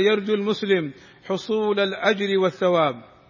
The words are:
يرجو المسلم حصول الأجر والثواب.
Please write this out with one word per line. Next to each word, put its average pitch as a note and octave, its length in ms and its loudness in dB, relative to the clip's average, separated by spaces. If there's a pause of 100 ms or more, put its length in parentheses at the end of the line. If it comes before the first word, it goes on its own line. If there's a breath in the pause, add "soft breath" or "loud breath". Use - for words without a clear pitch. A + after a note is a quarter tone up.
يرجو G#3 340 2
المسلم G3 580 0 (360 loud breath)
حصول G#3 520 -2
الأجر G3 580 0
والثواب. F3 560 2 (360)